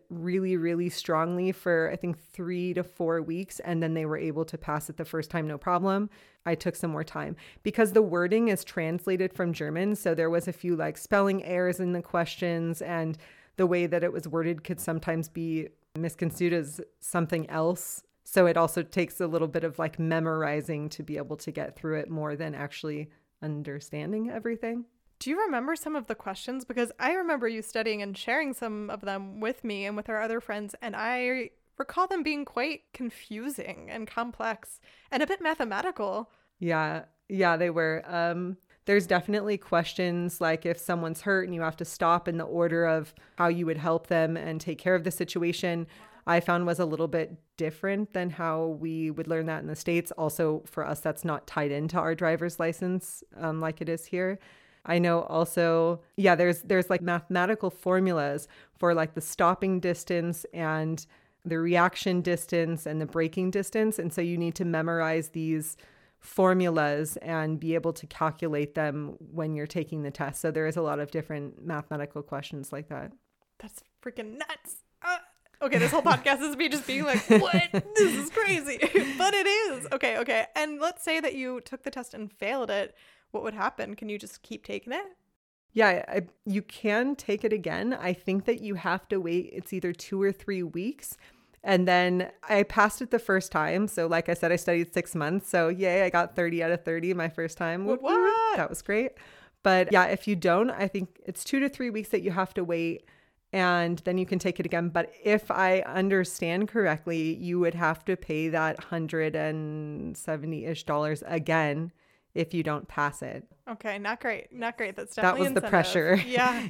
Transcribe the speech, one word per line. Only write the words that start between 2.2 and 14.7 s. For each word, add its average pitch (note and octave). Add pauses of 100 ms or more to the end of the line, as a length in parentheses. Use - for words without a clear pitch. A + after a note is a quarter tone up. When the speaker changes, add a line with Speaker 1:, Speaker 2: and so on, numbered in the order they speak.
Speaker 1:
to F3+
four E3
weeks, E3+
and E3+
then D#3+
they D#3+
were D#3
able D#3
to D#3+
pass D3+
it D#3
the E3
first D#3
time, D#3+
no D3+
problem. F#3+ (340)
I E3+
took E3
some E3+
more D#3
time D3+ (260)
because G#3+
the A3
wording F#3
is G3
translated F3+
from F3
German. D#3+
So E3+
there E3
was E3+
a F3
few, F3
like, D#3
spelling G3
errors F3+
in F3+
the F3
questions, E3+
and E3 (400)
the F#3
way F3
that E3+
it F3
was E3
worded E3
could E3+